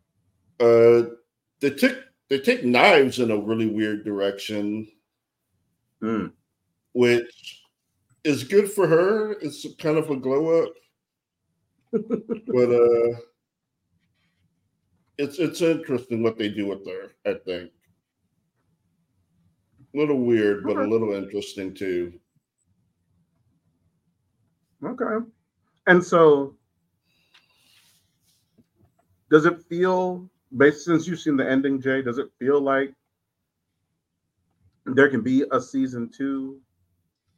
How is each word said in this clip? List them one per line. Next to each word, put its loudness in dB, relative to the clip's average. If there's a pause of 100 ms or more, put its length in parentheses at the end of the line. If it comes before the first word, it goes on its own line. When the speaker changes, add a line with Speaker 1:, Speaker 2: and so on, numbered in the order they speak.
(580)
Speaker 1:
Uh, 8 (580)
they 0
took, -2 (260)
they -2
take -2
Knives 4
in 0
a 0
really -2
weird -4
direction, -6 (1120)
Speaker 2:
Mm. -4 (640)
Speaker 1:
which 0 (600)
is 0
good 2
for 0
her. 2
It's -10 (120)
kind -2
of -2
a -4
glow 0
up, -8 (1200)
Speaker 2:
<laughs> -
Speaker 1:
but, -2
uh, 2 (2000)
it's, -6
it's -4
interesting -2
what 0
they -2
do -6
with -8
her, -14 (140)
I -2 (100)
think. -10 (2250)
A -8
little 0
weird, 2
but -4
a -2
Speaker 2:
Okay. -2
Speaker 1:
little 0
interesting -10
too. -6 (2750)
Speaker 2:
Okay. -6 (600)
And 6
so, 4 (2750)
does 6
it 0
feel, -4 (280)
based, 2
since 0
you've -8
seen -2
the -2
ending, 0
Jay, -2
does -6
it -8
feel 0
like -2 (1900)
there 4
can -2
be 0
a 0
season -6
two -10 (760)